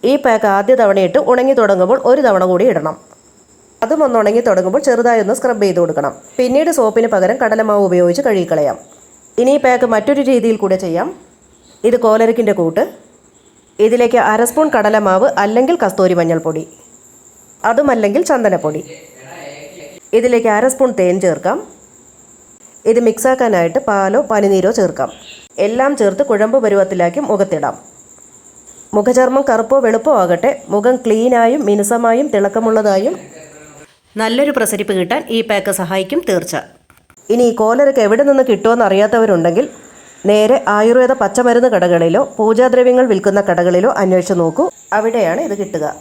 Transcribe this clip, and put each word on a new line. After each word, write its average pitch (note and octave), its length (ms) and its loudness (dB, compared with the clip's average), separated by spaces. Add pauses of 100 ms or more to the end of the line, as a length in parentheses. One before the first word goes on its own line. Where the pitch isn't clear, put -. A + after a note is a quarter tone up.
(100)
ഈ - 20 4 (120)
പാക്ക് A3 320 0
ആദ്യ G3+ 240 2
തവണ G3 260 2
ഇട്ട് F3+ 140 -4 (100)
ഉണങ്ങി B3+ 300 2
തുടങ്ങുമ്പോൾ G3 380 2 (120)
ഒരു C#4 160 4
തവണ F#3+ 240 2
കൂടി F#3 220 2
ഇടണം. D#3 240 -4 (880)
അതും D4+ 220 -2
ഒന്ന് A#3+ 140 0
ഉണങ്ങി G#3+ 280 2
തുടങ്ങുമ്പോൾ F#3+ 380 0
ചെറുതായി A#3 380 2
ഒന്ന് G#3 140 -2
സ്ക്രബ് A#3+ 280 -2
ചെയ്ത് F3 160 0
കൊടുക്കണം. D3+ 300 -2 (260)
പിന്നീട് C4+ 400 0
സോപ്പിന് A3+ 360 0
പകരം F#3+ 280 0
കടലമാവ് A3 460 0
ഉപയോഗിച്ച് F3+ 380 2
കഴുകിക്കളയാം. D#3+ 500 0 (640)
ഇനി C4 160 2
ഈ - 80 0
പാക്ക് B3 300 2
മറ്റൊരു C4 360 0
രീതിയിൽ A3+ 320 2
കൂടെ F#3+ 220 0
ചെയ്യാം. F3 240 -4 (800)
ഇത് A#3+ 160 2
കോലരക്കിൻ്റെ A3+ 560 2
കൂട്ട്, E3 220 -2 (1040)
ഇതിലേക്ക് A#3+ 320 2 (140)
അര A3 180 2
സ്പൂൺ D#4 260 0
കടലമാവ് G#3 500 2 (180)
അല്ലെങ്കിൽ B3+ 380 0
കസ്തൂരി F#3+ 380 0
മഞ്ഞൾപ്പൊടി, E3 420 -2 (1080)
അതുമല്ലെങ്കിൽ A#3 600 0
ചന്ദനപ്പൊടി, F#3 520 -2 (1400)
ഇതിലേക്ക് A#3 380 0
അര A#3 180 0
സ്പൂൺ C4 160 0 (100)
തേൻ F3+ 240 2
ചേർക്കാം. G3 340 -2 (1300)
ഇത് A#3 160 2
മിക്സാക്കാനായിട്ട് A3+ 760 0 (100)
പാലോ G3 300 0 (120)
പനിനീരോ G3 460 2
ചേർക്കാം. D3 320 -2 (560)
എല്ലാം B3+ 340 -2
ചേർത്ത് G3 300 0
കുഴമ്പ് A3 340 0
പരുവത്തിലാക്കി G3 560 0 (100)
മുഖത്തിടാം. F#3 460 -2 (1200)
മുഖചർമ്മം B3+ 520 2
കറുപ്പോ A3+ 360 0
വെളുപ്പോ A3+ 280 0 (100)
ആകട്ടെ, A3 280 0 (240)
മുഖം A#3+ 300 0
ക്ലീനായും A#3 640 2
മിനുസമായും A#3 680 0
തിളക്കമുള്ളതായും G#3+ 800 0 (1040)
നല്ലൊരു B3 360 0
പ്രസരിപ്പ് G#3 420 -2
കിട്ടാൻ F#3+ 220 -2 (160)
ഈ - 20 0 (100)
പാക്ക് G3+ 300 -2
സഹായിക്കും F#3+ 500 -4
തീർച്ച. F3+ 280 -4 (760)
ഇനി A#3+ 160 2
ഈ A3+ 100 0
കോലരക്ക് B3+ 480 2
എവിടെ A#3 220 2
നിന്ന് C4+ 220 4
കിട്ടുമെന്ന് A3+ 360 2
അറിയാത്തവരുണ്ടെങ്കിൽ G3+ 800 2 (640)
നേരെ G#3+ 260 4 (200)
ആയുർവേദ A#3+ 360 2 (100)
പച്ചമരുന്ന് A#3+ 520 2
കടകളിലോ F3 480 2 (160)
പൂജാദ്രവ്യങ്ങൾ B3 720 4
വിൽക്കുന്ന G3 380 0
കടകളിലോ F3+ 420 2 (120)
അന്വേഷിച്ച് F#3 380 0
നോക്കൂ, E3 240 0 (340)
അവിടെയാണ് A3 500 -2
ഇത് - 120 -6
കിട്ടുക. D#3 240 -6 (160)